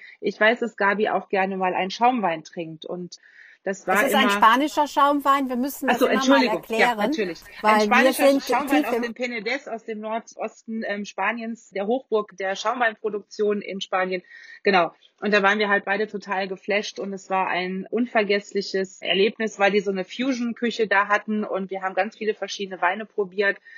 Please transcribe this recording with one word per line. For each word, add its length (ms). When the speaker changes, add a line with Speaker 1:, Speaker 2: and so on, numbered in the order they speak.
Speaker 1:
ich 200
weiß, 180
dass 180
Gabi 340
auch 180
gerne 280
mal 160
einen 200
Schaumwein 500
trinkt. 420
Und 340
das 240
war 80
Speaker 2:
Es 140
ist 40
Speaker 1:
immer 100
Speaker 2:
ein 80
spanischer 580
Schaumwein. 600
Wir 80
müssen 300
das 100
Speaker 1:
Ach 40
so, 60
Speaker 2:
immer 100
mal 20
Speaker 1:
Entschuldigung. 380
Speaker 2:
erklären, 420
Speaker 1:
Ja, 80
natürlich. 340
Speaker 2:
weil 120
Speaker 1:
Ein 40
Speaker 2:
wir 80
Speaker 1:
spanischer 420
Speaker 2:
sind 140
Speaker 1:
Schaumwein 400
Speaker 2:
tief 80
Speaker 1:
aus 60
Speaker 2:
im 60
Speaker 1:
dem 120
Penedès, 540
aus 160
dem 160
Nordosten, 880
ähm, 180
Spaniens, 680
der 160
Hochburg 500
der 200
Schaumweinproduktion 1040
in 180
Spanien. 420
Genau. 260
Und 120
da 100
waren 160
wir 120
halt 160
beide 200
total 420
geflasht 500
und 160
es 160
war 160
ein 420
unvergessliches 1120
Erlebnis, 580
weil 120
die 100
so 100
eine 140
Fusion-Küche 840
da 220
hatten 360
und 260
wir 100
haben 140
ganz 240
viele 160
verschiedene 480
Weine 240
probiert. 500